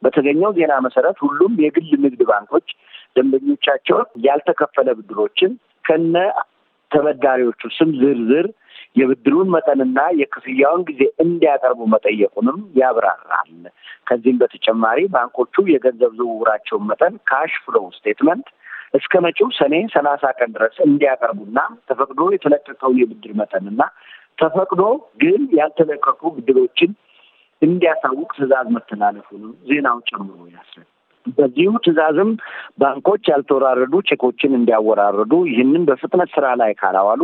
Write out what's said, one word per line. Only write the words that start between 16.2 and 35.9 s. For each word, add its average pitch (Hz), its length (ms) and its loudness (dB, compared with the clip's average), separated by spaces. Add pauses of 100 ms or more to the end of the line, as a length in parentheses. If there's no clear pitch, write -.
መጠን 170 300 0 (100)
ካሽ 151 340 -2
ፍሎው - 320 -2
ስቴትመንት - 560 -2 (460)
እስከ - 280 2
መጪው - 300 0
ሰኔ 147 240 0 (140)
ሠላሳ 143 420 0
ቀን 120 200 -2
ድረስ 110 300 -2
እንዲያቀርቡና 131 760 0 (240)
ተፈቅዶ 135 380 -4 (100)
የተለቀቀውን 143 680 0
የብድር 113 360 -4
መጠንና 104 460 -4 (560)
ተፈቅዶ 180 460 0 (360)
ግን 196 220 2 (140)
ያልተለቀቁ 151 680 0 (120)
ብድሮችን 135 580 0 (720)
እንዲያሳውቅ 160 720 0
ትዕዛዝ 131 380 -2
መተላለፉንም 104 840 -6 (120)
ዜናው 131 380 -2
ጨምሮ 98 440 -12
ያስረዳል። 85 420 -20 (380)
በዚሁ 139 520 0
ትዕዛዝም 160 520 2 (460)
ባንኮች 139 500 0
ያልተወራረዱ 135 680 0 (100)
ቼኮችን 127 520 0
እንዲያወራረዱ፣ 110 800 2 (120)
ይህንን 135 400 0
በፍጥነት 151 460 -2